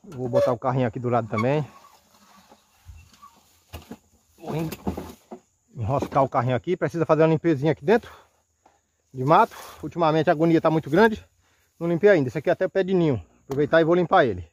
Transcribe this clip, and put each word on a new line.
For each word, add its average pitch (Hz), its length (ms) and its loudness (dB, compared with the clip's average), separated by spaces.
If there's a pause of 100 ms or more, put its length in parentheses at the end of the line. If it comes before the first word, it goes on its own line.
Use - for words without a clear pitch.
Eu 175 140 -18
vou 127 100 -8
botar 131 240 2
o 120 60 -2
carrinho 127 300 -2
aqui 123 120 -6
do 120 80 -6
lado 117 220 0
também. 127 360 -2 (2750)
Vou - 180 -12
en-, 160 140 -6 (1040)
enroscar 135 480 -2
o 135 60 2
carrinho 127 280 -2
aqui. 170 200 -4
Precisa 165 300 -4
fazer 156 160 2
uma 160 80 4
limpezinha 160 420 0
aqui - 140 -6
dentro 220 260 0 (1040)
de 131 100 -8
mato. 175 320 4 (260)
Ultimamente 160 480 0
a 175 40 4
agonia 165 260 2
tá 160 100 2
muito 156 200 -2
grande. 214 360 2 (540)
Não 170 80 -6
limpei 170 220 2
ainda. 156 180 4
Esse 123 100 -8
aqui 151 120 -2
é 175 40 2
até 190 140 -2
pé 190 160 -2
de 185 100 -2
ninho. 151 300 0 (220)
Aproveitar 147 340 0
e 165 60 4
vou 165 100 2
limpar 180 300 4
ele. 92 280 -6